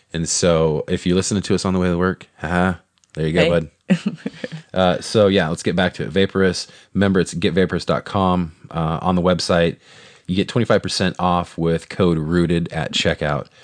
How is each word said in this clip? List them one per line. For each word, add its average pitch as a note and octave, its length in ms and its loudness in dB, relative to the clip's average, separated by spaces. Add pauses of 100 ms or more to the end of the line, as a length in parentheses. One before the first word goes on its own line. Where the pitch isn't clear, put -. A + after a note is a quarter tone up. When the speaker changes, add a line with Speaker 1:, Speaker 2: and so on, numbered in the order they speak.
(120)
Speaker 1:
And E2 160 -4
so D#2+ 600 2
if F2+ 160 -4
you F2 120 2
listen F#2+ 240 0
to G2 140 -2
us F2+ 100 -2
on F#2+ 100 0
the F#2 60 0
way F#2 80 0
to F2 100 0
work, F2+ 300 -2 (100)
haha, F2+ 360 0 (400)
there D#2 120 -2
you D#2 60 -2
go, F2 80 2
Speaker 2:
Hey. - 80 4
Speaker 1:
bud. E2 220 0 (180)
Speaker 2:
<laughs> - 300 -2 (540)
Speaker 1:
Uh, F#2 300 2
so G#2+ 240 2
yeah, F#2+ 240 2
let's E2+ 120 -6
get F2 140 -2
back F#2 160 2
to - 100 -8
it. - 60 -8
Vaporous. F#2+ 580 0 (280)
Remember, F#2+ 260 4
it's - 140 -2
get F2 180 -2
vaporous F2 320 0
dot - 220 -2
com, F2+ 460 0 (180)
uh, D#2+ 320 -4
on F#2 140 0
the F2+ 40 0
website. E2+ 560 2 (500)
You F2+ 80 -4
get F#2 140 0
twenty-five A2 340 2
percent F#2 360 -2
off F2 400 -2
with E2 320 -2
code F2 260 2
rooted E2+ 560 0
at D#2+ 200 -6
checkout. D2+ 560 -2 (160)